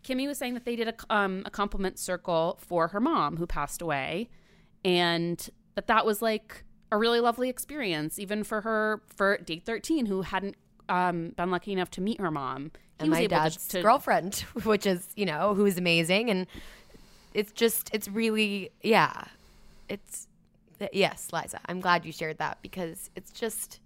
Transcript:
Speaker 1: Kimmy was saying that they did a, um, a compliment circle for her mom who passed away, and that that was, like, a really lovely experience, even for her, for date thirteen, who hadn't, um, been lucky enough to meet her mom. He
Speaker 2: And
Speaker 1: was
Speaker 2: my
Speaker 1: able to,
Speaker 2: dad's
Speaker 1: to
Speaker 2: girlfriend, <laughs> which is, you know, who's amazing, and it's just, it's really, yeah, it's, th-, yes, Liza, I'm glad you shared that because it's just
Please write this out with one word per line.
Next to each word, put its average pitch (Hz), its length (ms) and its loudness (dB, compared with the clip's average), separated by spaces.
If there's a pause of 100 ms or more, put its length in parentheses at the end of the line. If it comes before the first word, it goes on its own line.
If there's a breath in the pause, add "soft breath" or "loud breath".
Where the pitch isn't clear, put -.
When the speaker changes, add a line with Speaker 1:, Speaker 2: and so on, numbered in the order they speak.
Speaker 1:
Kimmy 262 240 -2
was 285 120 -6
saying 247 160 -6
that 240 100 -10
they 240 100 -4
did 226 140 -2
a, 226 260 -6
um, 196 300 0
a - 60 -10
compliment 202 480 -2
circle 175 640 -2
for 170 260 2
her 196 100 -4
mom 226 380 2
who 170 100 -2
passed - 360 -4
away, 156 480 -2 (560 soft breath)
and 170 640 2 (240)
that - 120 -4
that 220 200 4
was, 214 160 2
like, - 420 -4 (280)
a 214 40 2
really 233 220 4
lovely 240 300 2
experience, 202 680 -4
even 208 260 -4
for 214 160 -4
her, 214 460 0
for 202 320 2
date 170 260 -8
thirteen, 233 420 -2
who 190 160 0
hadn't, 196 320 -4 (340)
um, 175 420 0
been 180 200 -2
lucky 180 220 -2
enough 180 180 -2
to - 100 -10
meet 202 200 -2
her 180 100 0
mom. 139 440 -6
He - 40 -20 (220 soft breath)
Speaker 2:
And 156 100 2
Speaker 1:
was 165 80 4
Speaker 2:
my 175 60 4
Speaker 1:
able 175 120 2
to, 151 60 6
Speaker 2:
dad's - 260 -2
Speaker 1:
to 185 140 -2
Speaker 2:
girlfriend, 202 540 4
<laughs> - 260 -8
which 208 240 2
is, 180 300 0
you 202 100 0
know, 175 280 2
who's 196 240 4
amazing, 180 520 4
and 185 160 2 (880 loud breath)
it's 214 180 -2
just, - 400 0
it's 220 140 -2
really, 214 640 0 (120)
yeah, 190 420 4 (640)
it's, - 400 -12 (500)
th-, - 160 -6
yes, - 380 0
Liza, - 340 -6
I'm 180 140 -8
glad 175 260 2
you 160 60 -10
shared 160 260 -8
that - 240 -4
because 180 540 -10
it's - 160 -16
just - 540 -8